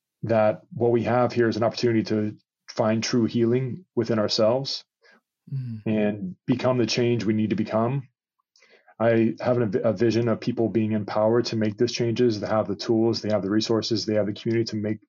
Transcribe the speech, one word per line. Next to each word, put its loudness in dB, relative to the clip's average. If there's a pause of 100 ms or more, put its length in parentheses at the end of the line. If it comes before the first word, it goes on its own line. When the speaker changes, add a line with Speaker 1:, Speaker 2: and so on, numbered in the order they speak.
(240)
Speaker 1:
that 2 (100)
what 2
we 2
have 2
here 2
is 0
an -2
opportunity 2
to -2 (320)
find 0
true 2
healing 0 (100)
within 0
ourselves 0 (680)
Speaker 2:
Mm. -8
Speaker 1:
and -2 (100)
become 0
the 2
change 0
we 2
need 0
to -2
become. -2 (920)
I 4
have 0
a, 0
a 2
vision 0
of 0
people -2
being 0
empowered 0
to -6
make -2
those 0
changes. 0
They -4
have 0
the -4
tools, 0
they -4
have 0
the -2
resources, 0
they -2
have 0
the -4
community -2
to -6
make, -4 (100)